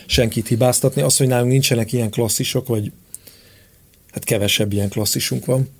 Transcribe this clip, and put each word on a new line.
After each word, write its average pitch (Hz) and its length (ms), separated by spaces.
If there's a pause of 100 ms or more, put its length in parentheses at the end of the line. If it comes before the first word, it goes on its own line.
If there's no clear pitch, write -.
senkit 117 420
hibáztatni. 127 540
Az, 131 160
hogy 135 100
nálunk 123 240
nincsenek 127 400
ilyen 117 180
klasszisok, 120 580
vagy 107 240 (1200)
hát 101 120
kevesebb 104 500
ilyen 101 160
klasszisunk 117 560
van. 131 240 (100)